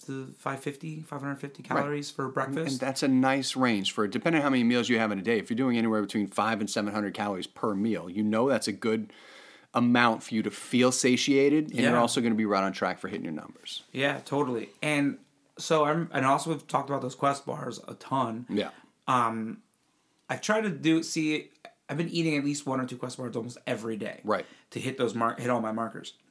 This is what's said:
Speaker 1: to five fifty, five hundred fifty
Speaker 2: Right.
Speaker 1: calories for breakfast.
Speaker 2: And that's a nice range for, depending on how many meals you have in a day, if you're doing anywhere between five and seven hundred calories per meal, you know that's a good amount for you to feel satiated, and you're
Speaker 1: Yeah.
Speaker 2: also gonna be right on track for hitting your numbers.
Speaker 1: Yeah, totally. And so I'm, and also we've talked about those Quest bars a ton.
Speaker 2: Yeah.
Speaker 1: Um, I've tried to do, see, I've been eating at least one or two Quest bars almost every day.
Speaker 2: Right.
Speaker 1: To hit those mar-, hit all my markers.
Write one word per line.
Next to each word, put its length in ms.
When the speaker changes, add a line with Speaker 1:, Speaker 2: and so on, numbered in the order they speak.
Speaker 1:
to 320
five 220
fifty, 400
five 220
hundred 180
fifty 220
Speaker 2:
Right. 180
Speaker 1:
calories 300
for 180
breakfast. 440
Speaker 2:
And 80
that's 220
a 60
nice 480
range 360
for, 140
depending 340
on 40
how 60
many 120
meals 280
you 80
have 120
in 80
a 40
day, 160
if 120
you're 60
doing 220
anywhere 240
between 260
five 320
and 100
seven 220
hundred 220
calories 320
per 280
meal, 360
you 120
know 260
that's 200
a 40
good 400
amount 480
for 120
you 80
to 80
feel 420
satiated, 800
and 100
you're 120
Speaker 1:
Yeah. 80
Speaker 2:
also 200
gonna 140
be 100
right 180
on 100
track 260
for 100
hitting 160
your 100
numbers. 480
Speaker 1:
Yeah, 320
totally. 460
And 360
so 260
I'm, 280
and 140
also 240
we've 160
talked 240
about 120
those 120
Quest 320
bars 420
a 60
ton. 540
Speaker 2:
Yeah. 220
Speaker 1:
Um, 540
I've 140
tried 200
to 80
do, 320
see, 480
I've 80
been 120
eating 280
at 80
least 220
one 140
or 60
two 100
Quest 200
bars 200
almost 300
every 300
day. 280
Speaker 2:
Right. 220
Speaker 1:
To 100
hit 180
those 160
mar-, 240
hit 120
all 100
my 120
markers. 420